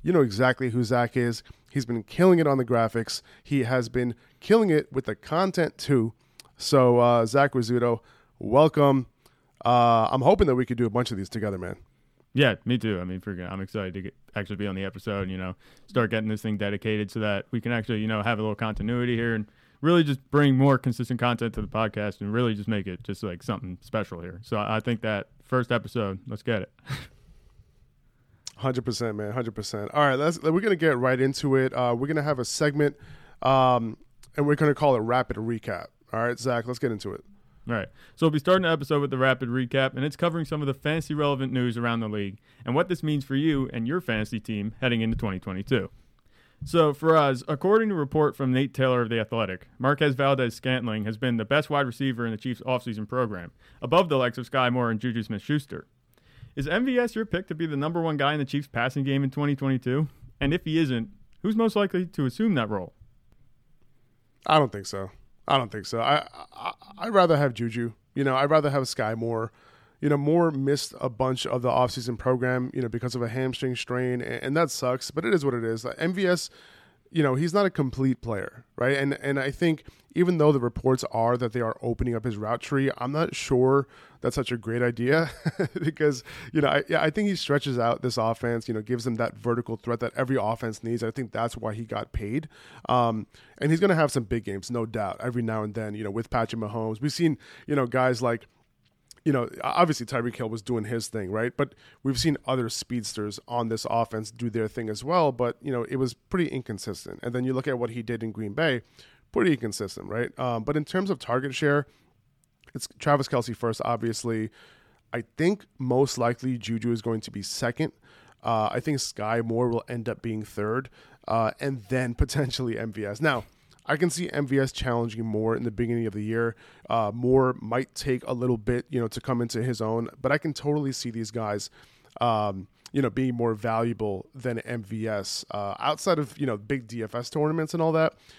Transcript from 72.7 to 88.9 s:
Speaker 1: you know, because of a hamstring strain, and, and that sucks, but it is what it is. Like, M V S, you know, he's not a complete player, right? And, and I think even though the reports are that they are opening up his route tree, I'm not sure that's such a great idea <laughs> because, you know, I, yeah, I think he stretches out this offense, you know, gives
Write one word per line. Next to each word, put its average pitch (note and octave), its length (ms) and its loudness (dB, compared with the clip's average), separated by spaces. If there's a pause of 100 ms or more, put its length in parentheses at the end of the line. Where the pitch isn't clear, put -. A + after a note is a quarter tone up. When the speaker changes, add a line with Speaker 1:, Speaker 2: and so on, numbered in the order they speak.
Speaker 1:
you C3 80 -2
know, A#2 60 -2
because A#2 260 -4
of A#2+ 80 -2
a A#2 60 -2
hamstring B2+ 480 -2
strain, B2 440 -2
and, - 220 -6
and C#3 140 0
that E3 160 2
sucks, B2+ 400 -2
but E3 120 -4
it A3+ 80 4
is D#3 120 4
what C3 100 2
it A#2 80 -2
is. A2+ 220 -2
Like, B2 140 -6
M F3 160 -2
V F#3+ 120 0
S, F3+ 240 2 (640)
you D#3+ 100 2
know, C3 140 4
he's D#3+ 180 0
not G3+ 100 4
a F#3 60 2
complete C3 520 0
player, A2 420 -6 (100)
right? C3+ 220 2
And, C#3 260 0
and C#3 160 -2
I C3+ 140 -4
think E3 320 0 (320)
even F3 220 2
though D3+ 120 6
the C#3 80 4
reports B2+ 540 0
are A#2 240 2
that A#2 160 -2
they B2 80 -2
are A2+ 200 -2
opening A#2+ 340 -2
up A2 100 -4
his A2+ 120 -2
route G#2+ 240 -4
tree, C3+ 380 0
I'm B2+ 140 -4
not D#3 220 0
sure C3 520 4 (360)
that's B2 120 -2
such C3 160 -2
a B2 60 -2
great A2+ 260 -4
idea B2 480 2 (260)
<laughs> - 240 -4
because, D3 440 0 (280)
you D3+ 100 2
know, C#3 60 4
I, C#3+ 200 2
yeah, F3 140 2
I D#3 80 2
think G#3 180 0
he F#3+ 80 0
stretches C#3 420 0
out A#2 240 2
this B2 140 -2
offense, A#2 500 0
you A#2 80 -4
know, G#2+ 60 -2
gives A#2 240 -4